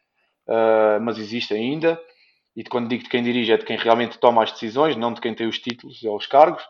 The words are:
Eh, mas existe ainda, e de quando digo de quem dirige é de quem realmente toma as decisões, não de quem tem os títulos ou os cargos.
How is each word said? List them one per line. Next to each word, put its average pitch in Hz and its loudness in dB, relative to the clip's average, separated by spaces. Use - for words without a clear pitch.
Eh, 110 4
mas 113 -6
existe 110 -8
ainda, 156 -2
e 113 -12
de - -16
quando 120 -4
digo 120 -4
de - -20
quem 123 0
dirige 120 0
é 107 6
de 107 -4
quem 117 -6
realmente 117 2
toma 117 4
as 107 -2
decisões, 127 -2
não 117 -4
de 113 -14
quem 113 -4
tem 113 -4
os 110 -6
títulos 120 -12
ou 104 -4
os 101 -10
cargos. 156 4